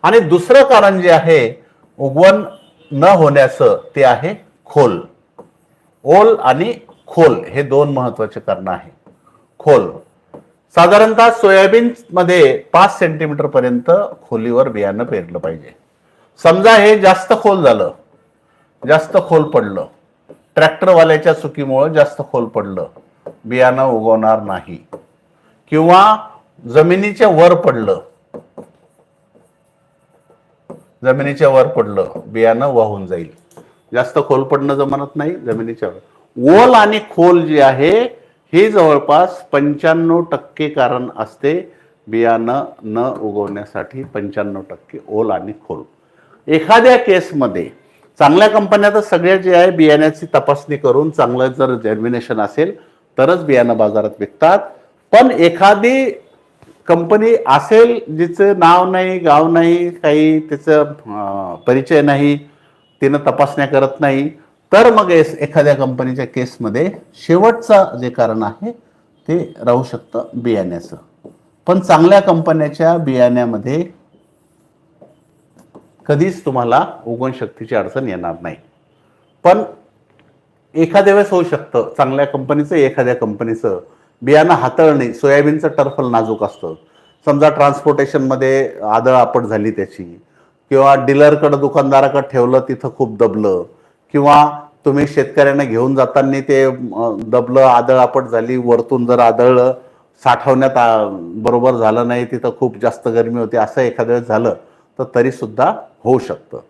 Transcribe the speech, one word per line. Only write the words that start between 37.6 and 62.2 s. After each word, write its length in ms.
आहे, 600
हे 180
जवळपास 840
पंच्याण्णव 680
टक्के 480
कारण 480
असते 560
बियाणं 580
न 380
उगवण्यासाठी. 840
पंच्याण्णव 560
टक्के 280
ओल 220
आणि 220
खोल. 140
एखाद्या 460
केसमध्ये 760
चांगल्या 300
कंपन्या 420
तर 100
सगळ्या 360
जे 180
आहे 160
बियाण्याची 560
तपासणी 500
करून 340
चांगलं 360
जर 280
जर्मिनेशन 640
असेल, 400
तरच 260
बियाणं 320
बाजारात 340
विकतात. 380
पण 180
एखादी 880
कंपनी 480
असेल 720
जिचं 420
नाव 320
नाही, 280
गाव 300
नाही, 420
काही 500
त्याचं, 440
अं, 720
परिचय 360
नाही, 360